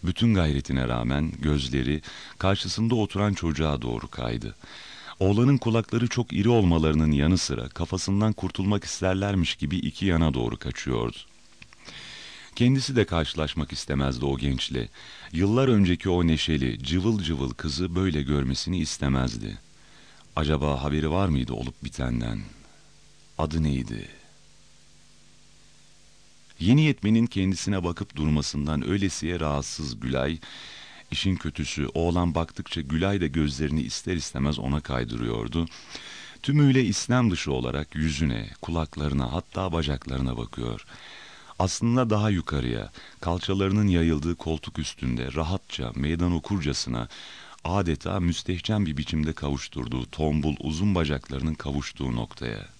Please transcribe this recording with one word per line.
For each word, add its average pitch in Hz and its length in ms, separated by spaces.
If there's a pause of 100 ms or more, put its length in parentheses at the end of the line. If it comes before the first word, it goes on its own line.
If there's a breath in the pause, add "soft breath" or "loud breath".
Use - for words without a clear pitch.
Bütün 107 300
gayretine 69 540
rağmen 62 440 (100)
gözleri 69 600 (360 loud breath)
karşısında 101 580
oturan 104 380
çocuğa 76 480
doğru 57 260
kaydı. 58 480 (640 loud breath)
Oğlanın 113 380
kulakları 113 500
çok - 260
iri 101 160
olmalarının 80 600
yanı 76 260
sıra 62 320
kafasından 98 640
kurtulmak 98 500
isterlermiş 95 720
gibi 73 220
iki - 280
yana 82 280
doğru 58 240
kaçıyordu. 60 600 (1400 loud breath)
Kendisi 127 400
de 107 100
karşılaşmak 78 680
istemezdi 67 540
o 69 120
gençle. 64 520 (420 loud breath)
Yıllar 104 360
önceki 95 420
o 87 180
neşeli, 67 560
cıvıl 92 400
cıvıl 67 300
kızı 85 420
böyle 90 260
görmesini 69 580
istemezdi. 62 800 (800 loud breath)
Acaba 73 480
haberi 76 280
var 95 160
mıydı 64 260
olup 62 300
bitenden? 60 560 (1000 loud breath)
Adı 78 260
neydi? 60 440 (2500)
Yeni 120 220
yetmenin 113 440
kendisine 95 580
bakıp 87 320
durmasından 73 760
öylesiye 90 500
rahatsız 71 600
Gülay. 65 400 (720 loud breath)
İşin 95 240
kötüsü 73 580
oğlan 85 420
baktıkça 82 460
Gülay 87 400
da 82 60
gözlerini 73 540
ister 65 340
istemez 71 440
ona 67 200
kaydırıyordu. 58 840 (800 loud breath)
Tümüyle 135 420
istem 117 460
dışı 80 200
olarak 64 440
yüzüne, 69 540 (120)
kulaklarına, 73 720
hatta 92 380
bacaklarına 67 640
bakıyor. 58 480 (720 loud breath)
Aslında 117 500
daha 107 200
yukarıya, 62 600 (300 loud breath)
kalçalarının 98 640
yayıldığı 82 480
koltuk - 440
üstünde 64 540
rahatça, 78 640
meydan 82 360
okurcasına, 69 760 (560 loud breath)
adeta 90 560
müstehcen 92 680
bir 73 120
biçimde 76 360
kavuşturduğu 65 720
tombul 76 540
uzun 85 360
bacaklarının 71 580
kavuştuğu 69 600
noktaya. 55 520 (120)